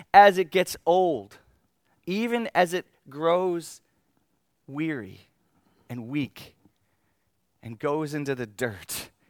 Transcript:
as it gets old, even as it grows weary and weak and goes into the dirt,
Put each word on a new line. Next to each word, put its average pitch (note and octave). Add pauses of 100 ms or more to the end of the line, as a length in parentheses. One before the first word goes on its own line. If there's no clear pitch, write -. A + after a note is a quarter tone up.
(140)
as G3
it F3+
gets F#3
old, E3 (680)
even A3+
as F3+
it F3 (240)
grows E3+ (880)
weary C#3 (600)
and A#2+
weak - (1080)
and A2
goes D3
into C#3+
the B2
dirt, G#2+ (200)